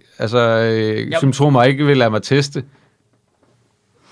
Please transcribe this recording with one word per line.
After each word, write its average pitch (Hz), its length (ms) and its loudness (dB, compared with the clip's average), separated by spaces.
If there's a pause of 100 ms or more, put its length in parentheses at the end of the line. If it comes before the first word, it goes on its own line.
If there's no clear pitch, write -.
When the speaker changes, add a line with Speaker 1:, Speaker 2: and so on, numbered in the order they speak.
(180)
Speaker 1:
altså, 117 200 -2
øh, 113 580 0 (100)
Speaker 2:
Yep. 151 120 -8
Speaker 1:
symptomer 139 420 2
og 123 80 4
ikke 139 180 -2
vil 143 100 2
lade 120 140 2
mig 107 120 -4
teste." 139 420 -2 (1500)